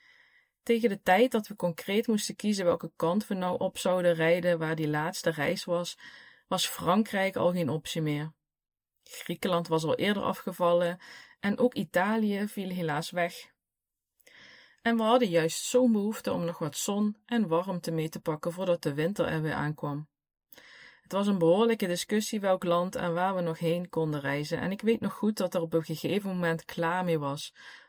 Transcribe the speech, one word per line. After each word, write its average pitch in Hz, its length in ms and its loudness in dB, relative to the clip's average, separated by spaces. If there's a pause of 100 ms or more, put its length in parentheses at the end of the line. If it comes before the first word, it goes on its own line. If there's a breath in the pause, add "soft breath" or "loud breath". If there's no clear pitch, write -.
(640 soft breath)
Tegen 233 260 2
de 196 120 -4
tijd 208 300 6
dat 214 160 0
we 208 80 -12
concreet 190 520 -2
moesten 214 280 0
kiezen 202 300 0
welke 170 300 2
kant 185 320 0
we 208 60 -6
nou 180 260 -2
op 190 180 -2
zouden 180 360 4
rijden 170 460 4
waar 160 160 -2
die 156 120 0
laatste 151 420 -2
reis 156 360 -2
was, 175 320 -4 (500 loud breath)
was 185 200 -2
Frankrijk 190 680 0
al 175 160 2
geen 175 180 0
optie 160 320 -4
meer. 151 320 -2 (720)
Griekenland 175 640 -4
was 160 160 2
al 151 120 0
eerder 202 280 0
afgevallen 175 760 0 (400 loud breath)
en 202 180 0
ook 254 160 2
Italië 202 720 0
viel 196 220 -8
helaas 170 420 -4
weg. 175 400 -4 (1300 loud breath)
En 233 160 0
we 226 60 0
hadden 233 260 4
juist 165 340 2
zo'n 247 280 4
behoefte 208 400 -2
om 175 140 -2
nog 170 120 -6
wat - 200 -6
zon 208 480 -2
en 226 220 0
warmte 175 440 -2
mee 160 180 -2
te - 100 -10
pakken 160 320 -4
voordat 175 320 -2
de 151 100 0
winter 170 320 0
er 156 160 -2
weer 156 120 -2
aankwam. 147 580 -4 (920 loud breath)
Het - 80 -20
was 202 160 0
een 196 100 4
behoorlijke 202 500 4
discussie 208 520 -2
welk 190 240 2
land 175 320 0
en 175 180 -2
waar 185 220 0
we 180 60 -2
nog 165 180 -4
heen 175 300 -2
konden 156 300 -2
reizen 147 400 -4
en 180 120 -2
ik 202 100 -6
weet 226 180 2
nog 202 140 -4
goed 214 240 -2
dat 180 160 0
er 180 80 0
op 165 120 -2
een 165 100 2
gegeven 165 460 -2
moment 170 360 -2
klaar 170 380 -2
mee 170 160 2
was, 143 340 -6 (360 loud breath)